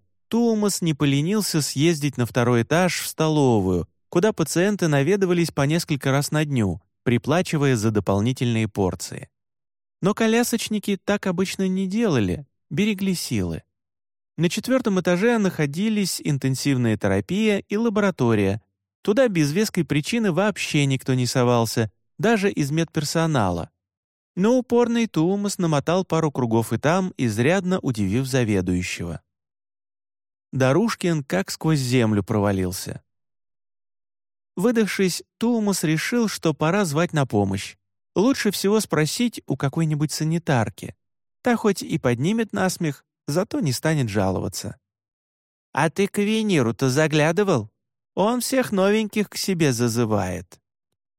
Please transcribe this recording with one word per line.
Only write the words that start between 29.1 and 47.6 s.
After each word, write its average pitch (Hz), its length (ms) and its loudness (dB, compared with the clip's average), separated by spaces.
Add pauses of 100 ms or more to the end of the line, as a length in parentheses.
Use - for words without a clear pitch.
Дорушкин 156 720 0
как 185 260 -4
сквозь 160 280 0
землю 117 440 2
провалился. 98 800 -2 (1500)
Выдохшись, 202 680 0 (160)
Туумас 220 440 0
решил, 180 460 0
что - 240 -2
пора 175 320 0
звать 160 260 0
на 143 140 0
помощь. 98 500 -2 (400)
Лучше 220 360 2
всего 202 280 0
спросить - 640 -2
у 139 120 -4
какой-нибудь 151 560 -2
санитарки. 156 840 -2 (460)
Та 240 160 2
хоть - 260 -2
и 165 140 -4
поднимет 156 560 -2
насмех, 175 500 -4 (240)
зато 185 320 -2
не 147 140 0
станет 151 340 0
жаловаться. 98 720 -4 (920)
«А 156 160 0
ты 196 180 0
к - 100 -8
Авениру-то 202 720 0
заглядывал? 156 800 2 (460)